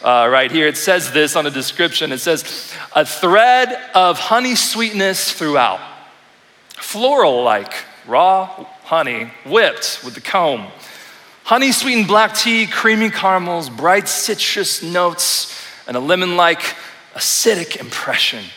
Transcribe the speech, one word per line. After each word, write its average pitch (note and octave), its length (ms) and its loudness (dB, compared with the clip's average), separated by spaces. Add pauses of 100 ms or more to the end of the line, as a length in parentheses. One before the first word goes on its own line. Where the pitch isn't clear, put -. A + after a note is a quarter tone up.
uh, A#2+ 280 4
right C3 200 4
here. D#3 160 2
It D3 100 -2
says F3 340 0
this D3+ 240 2
on D#3+ 80 0
the D3 80 -2
description. D3 600 -4
It C3 80 -6
says, - 520 -4 (240)
"A D3+ 100 4
thread B3 720 2 (160)
of F3+ 240 4
honey B3 360 0
sweetness G#3 800 -2
throughout, C3+ 460 0 (960)
floral-like, C#3 960 0 (340)
raw F#3 580 2 (200)
honey B2 460 -2 (140)
whipped D#3 580 0
with B2 120 -14
the - 60 -16
comb. C#3 460 -2 (760)
Honey C4 280 2
sweetened A#3+ 360 0
black G#3 280 4
tea, A3+ 320 0
creamy A3 420 2
caramels, F3 600 0
bright E3 380 2
citrus - 760 -4
notes, E3+ 800 -2 (240)
and B2 80 -6
a B2 40 -2
lemon-like F3 760 0 (400)
acidic - 640 -2
impression." - 680 -4 (120)